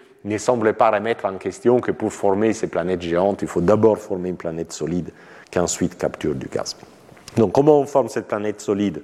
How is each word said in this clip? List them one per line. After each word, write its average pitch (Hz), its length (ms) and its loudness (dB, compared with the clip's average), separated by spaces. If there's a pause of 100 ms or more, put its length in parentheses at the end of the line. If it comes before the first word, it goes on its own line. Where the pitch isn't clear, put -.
(260)
ne 104 120 -2
semble 110 360 2
pas 113 180 4
remettre 107 340 -2
en 95 120 -2
question 120 420 2
que - 120 -2
pour 107 200 -4
former 104 400 0
ces 95 160 -4
planètes 87 340 -2
géantes, 87 400 0
il 80 60 -4
faut - 140 -2
d'abord 107 360 4
former 92 320 -6
une 87 60 -6
planète 82 380 -8
solide 80 380 -4 (380)
qui - 80 -4
ensuite 87 400 -2
capture - 380 -4
du 65 140 -10
gaz. - 260 -8 (640)
Donc, 107 160 4
comment 147 260 6
on 139 60 0
forme 127 240 0
cette 110 180 -6
planète 104 320 -4
solide ? 98 440 -2